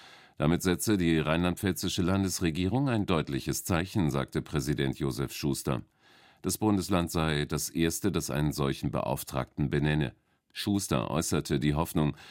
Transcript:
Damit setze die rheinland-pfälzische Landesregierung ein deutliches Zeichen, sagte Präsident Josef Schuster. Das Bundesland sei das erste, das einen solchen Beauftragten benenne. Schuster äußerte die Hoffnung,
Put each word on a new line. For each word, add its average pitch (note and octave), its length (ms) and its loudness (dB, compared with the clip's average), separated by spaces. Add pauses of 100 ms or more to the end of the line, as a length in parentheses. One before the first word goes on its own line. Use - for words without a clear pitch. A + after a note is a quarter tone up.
(400)
Damit D#2 240 4
setze F#2+ 340 2
die E2 220 4
rheinland-pfälzische F2 840 0
Landesregierung F#2+ 880 0
ein G#2+ 160 0
deutliches C#2+ 600 -2
Zeichen, F2+ 440 0
sagte C2+ 320 -2
Präsident C2+ 560 -2
Josef C2+ 340 -2
Schuster. C2+ 520 -2 (580)
Das F#2+ 160 -2
Bundesland F#2 540 2
sei D#2 340 0
das D2+ 240 -4
erste, E2 420 0
das D#2+ 200 -2
einen D2 200 2
solchen C#2+ 380 -2
Beauftragten C#2 800 -4
benenne. D2 440 2 (400)
Schuster F2 580 -2
äußerte D2+ 480 0
die D2 160 2
Hoffnung, D2+ 420 0 (140)